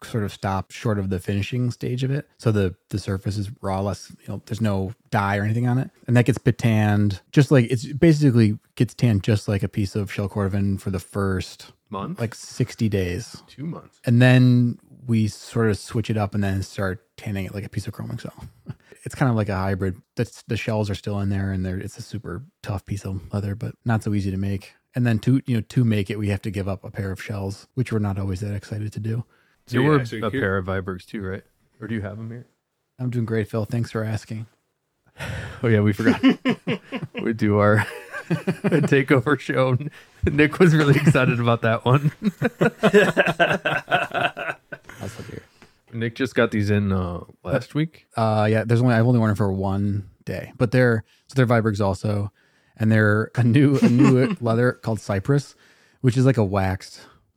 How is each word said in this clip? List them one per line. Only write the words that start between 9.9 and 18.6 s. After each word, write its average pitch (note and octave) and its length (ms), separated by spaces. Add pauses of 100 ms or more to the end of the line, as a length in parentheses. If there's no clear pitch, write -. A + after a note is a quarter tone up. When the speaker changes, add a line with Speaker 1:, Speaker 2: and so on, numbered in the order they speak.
Speaker 1:
of G2+ 160
shell G2+ 180
cordovan G2 500
for G2+ 120
the F#2 80
first - 720 (200)
Speaker 2:
Month? A2 280
Speaker 1:
like, A#2 160
sixty - 520
days. F#2+ 600
Speaker 2:
Two - 180
months. - 400
Speaker 1:
And A#2+ 160
then B2 560 (300)
we A2 200
sort A2 440
of G2 80
switch - 320
it G#2+ 60
up G#2 180
and G2+ 80
then F#2+ 180
start F#2+ 420 (140)
tanning G2 280
it F#2+ 100
like G2 100
a - 40
piece - 180
of G#2+ 60
Chrome A2+ 180
X A#2+ 160
L. - 160 (240)